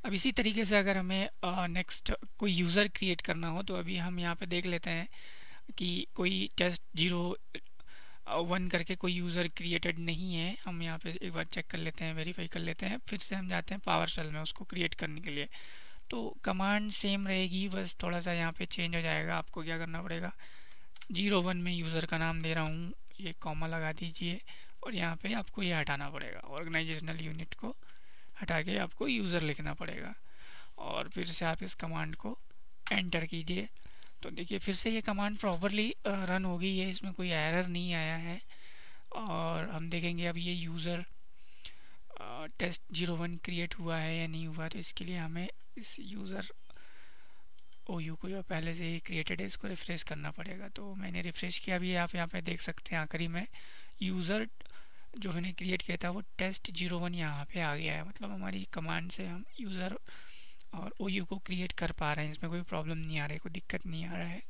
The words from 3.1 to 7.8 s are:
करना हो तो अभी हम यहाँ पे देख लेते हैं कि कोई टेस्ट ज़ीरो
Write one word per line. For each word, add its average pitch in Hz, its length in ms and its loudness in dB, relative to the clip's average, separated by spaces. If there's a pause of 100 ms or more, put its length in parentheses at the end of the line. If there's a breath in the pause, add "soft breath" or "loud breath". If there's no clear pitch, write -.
करना 165 280 0
हो 170 140 0
तो 190 120 -2
अभी 180 220 0
हम 175 240 0
यहाँ 170 140 2
पे 185 120 -2
देख 175 200 2
लेते 175 240 0
हैं 165 180 0 (680 loud breath)
कि 180 360 2
कोई 190 420 2
टेस्ट 180 260 4 (140)
ज़ीरो 175 400 4 (920 loud breath)